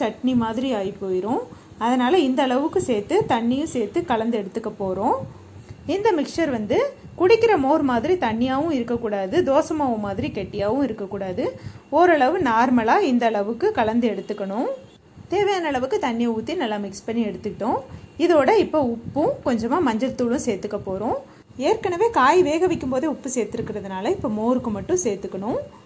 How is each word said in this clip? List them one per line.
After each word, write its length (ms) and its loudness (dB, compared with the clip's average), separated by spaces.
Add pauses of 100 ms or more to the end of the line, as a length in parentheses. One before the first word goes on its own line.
சட்னி 320 0 (100)
மாதிரி 260 -2 (100)
ஆகி 220 -4
போயிடும். 400 -2 (440)
அதனால 420 4
இந்த 200 2
அளவுக்கு 420 0
சேர்த்து 280 0 (160)
தண்ணியும் 420 0
சேர்த்து 260 -2 (100)
கலந்து 300 0
எடுத்துக்க 300 -6 (100)
போறோம். 360 0 (800)
இந்த 240 2
மிக்சர் 380 -2
வந்து 220 0 (420)
குடிக்கிற 340 6 (100)
மோர் 260 4
மாதிரி 240 2 (100)
தண்ணியாவும் 540 0
இருக்கக்கூடாது, 580 -2 (120)
தோசை 300 2
மாவு 180 0 (100)
மாதிரி 300 -4
கெட்டியாவும் 520 -2
இருக்கக்கூடாது. 560 -6 (540)
ஓரளவு 380 4 (140)
நார்மலா 460 4 (160)
இந்த 180 2
அளவுக்கு 380 -2 (100)
கலந்து 340 2
எடுத்துக்கணும். 560 -4 (640)
தேவையான 380 0
அளவுக்கு 340 0
தண்ணியை 300 0
ஊத்தி 260 -4
நல்லா 240 -2
மிக்ஸ் 220 -12
பண்ணி 240 0
எடுத்துக்கிட்டோம். 500 -4 (420)
இதோட 280 6 (100)
இப்போ 180 2 (140)
உப்பும் 420 -2 (100)
கொஞ்சமா 320 0 (100)
மஞ்சள் 320 0
தூளும் 260 0
சேர்த்துக்க 320 -4 (100)
போறோம். 280 -2 (520)
ஏற்கனவே 400 2 (100)
காய் 300 6
வேக 240 2
வைக்கும் 220 -4
போதே 200 0
உப்பு 220 -10
சேர்த்துருக்கிறதுனால 800 -4
இப்போ 220 -4
மோருக்கு 400 0
மட்டும் 280 -2
சேர்த்துக்கணும். 540 -6 (260)